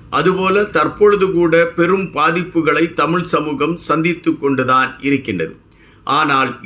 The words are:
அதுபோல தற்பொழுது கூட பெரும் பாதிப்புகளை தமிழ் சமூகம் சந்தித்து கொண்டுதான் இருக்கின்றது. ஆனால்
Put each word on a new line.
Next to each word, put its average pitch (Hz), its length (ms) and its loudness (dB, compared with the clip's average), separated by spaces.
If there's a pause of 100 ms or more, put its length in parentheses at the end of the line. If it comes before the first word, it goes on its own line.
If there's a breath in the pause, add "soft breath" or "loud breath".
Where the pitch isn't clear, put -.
(120 loud breath)
அதுபோல 190 580 0
தற்பொழுது 190 600 2
கூட 165 240 2 (180)
பெரும் 180 400 0
பாதிப்புகளை 160 720 0 (100)
தமிழ் 165 340 -2
சமூகம் 151 520 -2
சந்தித்து 160 540 0
கொண்டுதான் 131 560 0 (120)
இருக்கின்றது. 113 520 -2 (540 soft breath)
ஆனால் 139 420 0 (160)